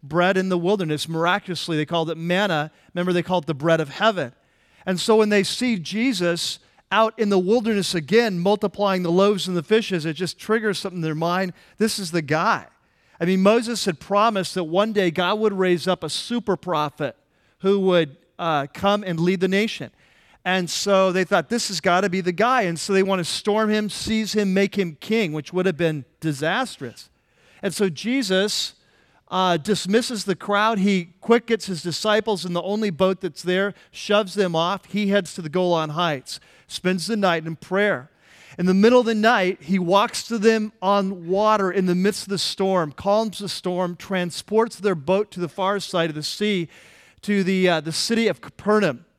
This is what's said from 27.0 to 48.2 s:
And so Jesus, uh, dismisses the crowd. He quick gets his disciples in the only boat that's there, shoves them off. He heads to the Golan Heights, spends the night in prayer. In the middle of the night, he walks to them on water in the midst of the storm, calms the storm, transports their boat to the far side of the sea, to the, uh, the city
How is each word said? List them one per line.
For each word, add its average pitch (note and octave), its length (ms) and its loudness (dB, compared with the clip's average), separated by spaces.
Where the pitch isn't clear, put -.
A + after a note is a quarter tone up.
And G3 140 -4
so G3 160 0
Jesus, G3+ 840 -2
uh, F3+ 280 2
dismisses G#3 680 0
the F#3+ 120 -2
crowd. G#3 420 0
He F#3+ 320 2
quick A#3+ 280 2
gets A3+ 180 0
his F3 160 -6
disciples G#3 640 0
in F3 80 -4
the F3 80 -2
only G#3 260 -2
boat F#3+ 320 0
that's E3 220 -8
there, F#3 320 0
shoves G3+ 420 0
them F#3 240 0
off. F3 300 -2
He G3+ 220 -2
heads G3+ 260 0
to F#3 80 -10
the D#3 80 -8
Golan E3+ 400 0
Heights, D3+ 500 -4
spends F3+ 420 -4
the A3+ 80 -2
night E3+ 280 0
in E3 120 -6
prayer. F#3 520 -2
In F3 60 0
the F#3 80 4
middle A3+ 280 6
of A3+ 60 2
the A3+ 80 0
night, G#3 500 2
he F#3 140 0
walks G3 500 2
to A#3 100 -4
them A3 420 2
on F#3+ 460 0
water G3 440 2
in F#3 140 0
the F3 100 2
midst G3 280 0
of - 80 -10
the G3 80 -2
storm, F#3 540 0
calms G#3 480 -2
the G3 100 -8
storm, F3+ 460 -4
transports G3 800 -2
their F#3+ 180 0
boat F#3 380 0
to F#3 80 -10
the F3 80 -4
far G3 300 -2
side E3+ 300 -2
of D#3 60 -6
the D3+ 80 -8
sea, G3 460 -2
to G3+ 240 0
the, F#3 240 2
uh, E3 140 2
the D#3+ 100 -6
city A#3 360 0